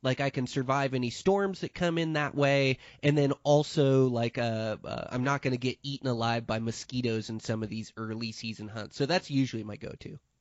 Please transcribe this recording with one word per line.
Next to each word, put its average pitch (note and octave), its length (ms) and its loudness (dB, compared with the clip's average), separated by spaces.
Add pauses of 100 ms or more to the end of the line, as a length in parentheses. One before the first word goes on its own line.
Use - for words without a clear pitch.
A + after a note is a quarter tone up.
like, C3 200 0
I C#3 100 2
can B2+ 160 -2
survive C3+ 480 0
any B2 160 0
storms G3 520 0
that - 120 -8
come E3+ 240 0
in D#3+ 140 0
that D3 240 0
way. C#3 420 4 (240)
And D3 160 4
then C#3+ 140 4 (100)
also, C#3+ 640 6
like, A#2 320 0
uh, A2 460 -2
uh, - 260 -6
I'm B2 140 -2
not C#3 180 0
gonna B2+ 140 0
get B2 260 -2
eaten C#3 240 -6
alive A#2 400 0
by A2 140 -2
mosquitoes A2+ 680 -2
in A2 120 -6
some A2 240 -2
of G#2+ 40 -8
these A2 280 -8
early A2+ 340 -8
season G#2+ 380 -10
hunts. G#2+ 280 -12
So C#3 100 2
that's E3+ 220 0
usually B2+ 360 2
my G#2 100 -10
go-to. - 460 -12 (200)